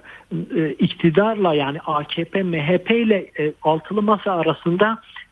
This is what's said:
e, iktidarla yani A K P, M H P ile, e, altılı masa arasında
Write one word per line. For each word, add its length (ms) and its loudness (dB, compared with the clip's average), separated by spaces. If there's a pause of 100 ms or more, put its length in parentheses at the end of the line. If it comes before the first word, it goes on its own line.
(600)
e, 120 0
iktidarla 840 2
yani 320 0
A 180 0
K 220 -6
P, 180 -2
M 240 -2
H 100 4
P 240 0
ile, 240 2 (140)
e, 220 -2
altılı 400 0
masa 300 0
arasında 680 0 (300)